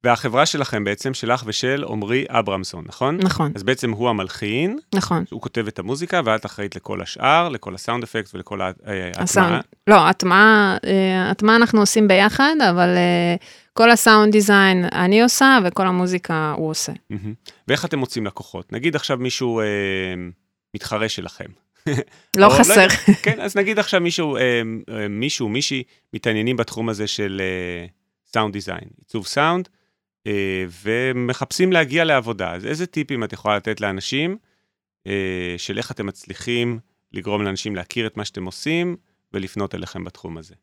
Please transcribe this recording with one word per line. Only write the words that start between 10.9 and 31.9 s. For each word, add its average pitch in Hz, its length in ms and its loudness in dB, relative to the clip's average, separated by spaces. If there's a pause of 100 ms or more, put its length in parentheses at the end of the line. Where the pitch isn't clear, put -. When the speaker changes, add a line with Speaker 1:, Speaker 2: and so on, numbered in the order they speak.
Speaker 2:
הטמעה 214 260 4
אנחנו 233 240 4
עושים 208 280 4
ביחד, 214 460 4 (160)
אבל, 175 260 4
אה, 175 400 2 (420)
כל 226 120 8
הסאונד 214 420 6
דיזיין 196 600 6
אני 196 300 4
עושה, 262 420 6
וכל 185 220 0
המוזיקה 180 720 -2
הוא 160 140 -4
עושה. - 220 -6 (180)
Speaker 1:
מהמם. 104 240 -8 (340)
ואיך 143 160 -2
אתם 160 140 -4
מוצאים 123 280 -4
לקוחות? - 460 -12
נגיד 147 240 -4
עכשיו 139 220 -4
מישהו, 120 420 -2
אה, 107 40 0 (1120)
מתחרה 107 340 -4
שלכם. 90 360 -10 (420)
<laughs> - 20 -4
Speaker 2:
לא 147 40 -2 (540)
Speaker 1:
או 214 60 8
לא 277 60 6
Speaker 2:
חסר. 214 220 6
Speaker 1:
יודע, 190 140 4 (280)
כן, 220 180 -2
אז 196 160 -6
נגיד 202 220 0
עכשיו 196 220 0
מישהו, 165 360 -2
אה, 123 60 0 (480)
אה, 107 180 -6
מישהו, 113 400 -4
מישהי, 131 340 -4 (320)
מתעניינים 113 420 -2
בתחום 113 320 -4
הזה 107 180 -4
של, 98 380 -6
אה, 90 420 -6 (460)
סאונד 107 200 0
דיזיין, 92 360 -10 (100)
עיצוב 104 280 -10
סאונד, 170 420 0 (580)
אה, 98 380 -2 (180)
ומחפשים 127 920 -2
להגיע 160 320 0